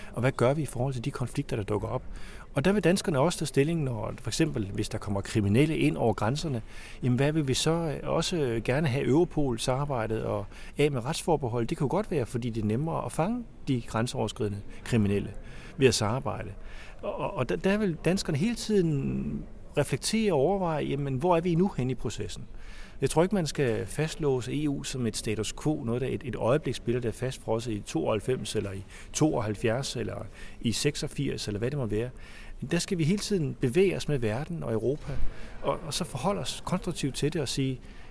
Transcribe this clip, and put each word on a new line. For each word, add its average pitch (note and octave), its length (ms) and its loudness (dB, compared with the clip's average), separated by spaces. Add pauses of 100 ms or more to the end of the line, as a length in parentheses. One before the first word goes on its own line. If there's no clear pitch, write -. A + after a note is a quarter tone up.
(140)
Og - 80 -2
hvad C3 100 4
gør B2+ 220 4
vi D#3 80 0
i C#3 40 -2
forhold B2+ 280 -2
til A#2+ 120 -4
de C#3+ 60 -2
konflikter, C3 440 -2
der A2 80 0
dukker G#2 240 0
op? A#2 160 -4 (500)
Og C#3 120 2
der F3+ 60 6
vil G#3 120 4
danskerne E3+ 360 4
også E3 200 4
tage D#3 80 -2
stilling, D#3 360 2
når, A2+ 380 -2
for - 80 -6
eksempel, B2 440 0
hvis G#2+ 160 -2
der - 80 -4
kommer G2+ 240 -2
kriminelle A#2 560 4
ind D3+ 200 4
over A#2+ 160 4
grænserne, B2+ 480 -2 (420)
jamen, B2 120 4
hvad C#3 160 4
vil D#3 160 2
vi B2+ 60 2
så, D#3 180 2
øh, D#3+ 380 -2
også C#3 540 0
gerne C#3+ 240 2
have C3+ 180 0
Europol-samarbejdet C3 1160 2
og G#2 220 -2 (320)
af D3 140 4
med A#2+ 140 -2
retsforbehold? C3+ 640 0
Det E3 100 -2
kan D3+ 80 0
jo A#2+ 60 2
godt F#3+ 200 -2
være, C#3 140 0
fordi A#2+ 240 -4
det A2+ 120 -4
er G#2+ 60 2
nemmere C#3+ 380 0
at A#2+ 60 -6
fange A3+ 320 0 (240)
de B2+ 200 2
grænseoverskridende A2 720 -2 (240)
kriminelle G2+ 460 2 (480)
ved C3+ 100 8
at A2+ 60 6
samarbejde. G#2+ 560 -2 (520)
Og, G#3 140 -4
og, - 180 -4
og B2+ 160 -2
der, F3+ 60 2
der F#3 220 2
vil G3 280 0
danskerne F3 320 2
hele A3 180 2
tiden C#3+ 880 2 (340)
reflektere G3+ 560 2
og C#3+ 60 6
overveje, E3 440 2
jamen, C#3 300 -2
hvor E3 240 4
er E3 40 2
vi F3 140 2
nu F#3 220 4
hen B2+ 120 0
i B2+ 60 0
processen? - 480 -6 (580)
Jeg C#3 80 4
tror D#3+ 140 6
ikke, F#3+ 120 2
man E3+ 120 2
skal A2+ 380 0
fastlåse C3+ 760 -2
E D3+ 60 2
U C#3+ 140 -2
som B2 240 -2
et G#2+ 100 -2
status G#2+ 360 -2 (100)
quo, D3+ 200 2
noget, A#2 180 -2
der C3 60 -2
et, A#2 180 -2
et A#2 100 -6
øjebliksbillede, B2 680 0
der A2+ 60 0
er G#2 40 -2
fastfrosset A#2 600 -2
i G#2 60 -2
tooghalvfems, A#2+ 760 -2
eller G2 160 -2
i G2 120 -8 (300)
tooghalvfjerds, A#2+ 840 2
eller G2+ 200 -4 (460)
i A2+ 100 2
seksogfirs, C#3 760 0
eller G2+ 120 -2
hvad A#2 120 0
det D3 80 -2
må B2 60 0
være. A2 240 0 (520)
Men C3+ 100 -4
der E3+ 80 2
skal F#3 180 -2
vi E3 60 2
hele F#3+ 160 4
tiden D#3 400 0
bevæge D#3 360 4
os - 120 -4
med D3 100 2
verden C3+ 460 -2
og B2+ 100 -2
Europa, B2+ 380 0 (500)
og, C#3+ 260 0
og C#3+ 60 -4
så - 100 -2
forholde E3+ 380 -2
os - 240 -6
konstruktivt - 500 -2
til C#3+ 180 0
det E3+ 80 0
og A#2+ 60 -2
sige, C3 320 -2 (320)